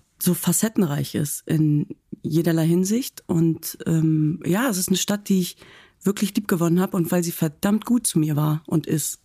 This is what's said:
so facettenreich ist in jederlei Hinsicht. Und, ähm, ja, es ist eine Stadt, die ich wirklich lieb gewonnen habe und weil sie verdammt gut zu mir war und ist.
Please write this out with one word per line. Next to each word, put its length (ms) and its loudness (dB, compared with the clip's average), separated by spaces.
so 120 2
facettenreich 800 0
ist 320 -4
in 400 2
jederlei 440 2
Hinsicht. 600 0
Und, 600 0
ähm, 580 2
ja, 240 0
es 100 0
ist 100 -2
eine 80 2
Stadt, 320 -4
die 120 4
ich 160 -4
wirklich 320 -2
lieb 140 -2
gewonnen 320 2
habe 160 -2
und 140 0
weil 120 2
sie 100 -6
verdammt 520 -2
gut 220 0
zu 120 0
mir 180 2
war 300 0
und 200 -2
ist. 380 -4